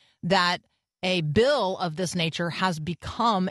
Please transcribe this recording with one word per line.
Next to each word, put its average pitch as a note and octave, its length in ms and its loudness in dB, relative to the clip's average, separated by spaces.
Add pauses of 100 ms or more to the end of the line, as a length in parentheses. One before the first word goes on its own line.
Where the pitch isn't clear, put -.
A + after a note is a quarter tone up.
(240)
that F3 380 2 (420)
a F#3 180 0
bill G3+ 560 2
of E3+ 180 -4
this F3+ 200 -4
nature E3+ 340 -2
has F3 300 -2
become F#3 720 -2